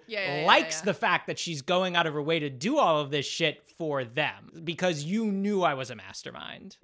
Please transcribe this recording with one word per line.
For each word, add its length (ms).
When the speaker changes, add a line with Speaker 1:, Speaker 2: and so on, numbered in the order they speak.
Speaker 1:
Yeah, 140
yeah, 200
yeah, 60
Speaker 2:
likes 340
Speaker 1:
yeah. 60
Speaker 2:
the 80
fact 320
that 120
she's 220
going 360
out 100
of 80
her 80
way 160
to 100
do 300
all 220
of 100
this 160
shit 400
for 380
them, 600
because 400
you 220
knew 360
I 120
was 160
a 60
mastermind. 880